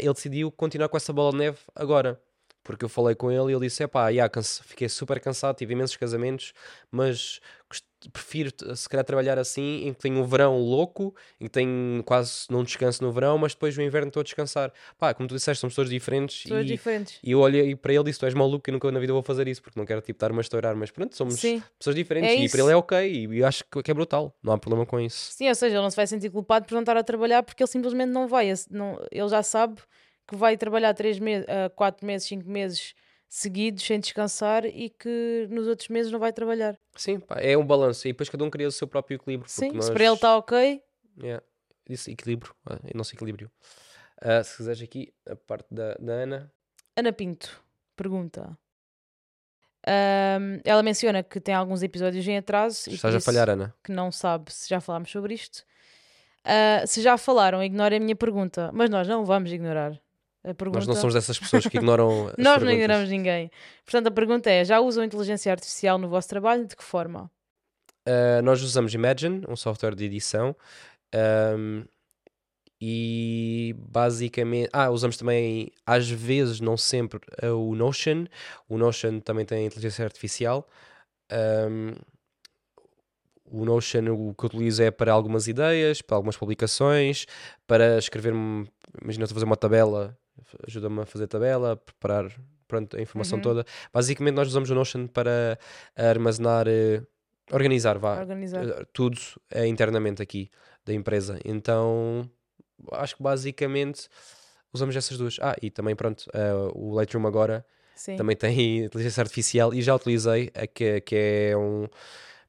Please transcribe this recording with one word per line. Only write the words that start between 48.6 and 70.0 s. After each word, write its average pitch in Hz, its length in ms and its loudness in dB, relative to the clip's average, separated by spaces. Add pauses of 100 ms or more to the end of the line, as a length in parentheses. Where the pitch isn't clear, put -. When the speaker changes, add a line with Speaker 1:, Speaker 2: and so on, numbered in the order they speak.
Speaker 2:
Ahm, 196 760 2
ela 214 180 6
menciona 214 420 0
que - 160 -10
tem 196 140 -2
alguns 185 280 -2
episódios 180 440 -2
em 202 100 0
atraso 208 520 0
e 95 60 -8
Speaker 1:
Estás 110 200 0
Speaker 2:
por 113 40 2
Speaker 1:
a - 20 -2
falhar, 117 280 4
Speaker 2:
isso 104 40 4
Speaker 1:
Ana. 98 300 -4
Speaker 2:
que - 80 -12
não 185 220 -4
sabe 165 400 -4
se - 160 -14
já 185 120 -2
falámos 170 300 -8
sobre 202 240 -8
isto. - 300 -14 (800)
Ah, 214 420 4
se 226 160 -2
já 247 160 6
falaram, 190 440 4
ignora 208 340 2
a 214 40 2
minha 220 160 0
pergunta, 196 560 -2
mas 233 160 4
nós 190 200 0
não 220 160 0
vamos 185 280 0
ignorar. 156 480 -4 (440)
A 180 40 -10
Speaker 1:
Nós 180 60 -8
não - 20 -
Speaker 2:
pergunta 120 400 -2
Speaker 1:
somos 120 180 2
dessas 117 240 0
pessoas 220 280 2
que 160 100 -2
ignoram 113 520 4
Speaker 2:
<laughs> - 0 -
Speaker 1:
as - 80 -10
Speaker 2:
Nós - 20 -
não 277 160 8
Speaker 1:
perguntas. 254 200 4
Speaker 2:
ignoramos 214 360 2
ninguém. 180 400 -2 (340)
Portanto, 233 240 2
a - 20 2
pergunta 220 400 2
é, 180 140 6
já 220 160 6
usam 233 240 2
inteligência 208 480 -2
artificial 185 460 0
no 185 100 -4
vosso 175 200 -2
trabalho? 220 380 0
De - 100 -16
que - 60 -20
forma? 170 480 -8 (760)
Speaker 1:
Ah, 123 360 4
nós 127 200 4
usamos 120 300 0
Imagen, 135 560 0
um 120 60 -8
software 110 400 -4
de 101 100 -6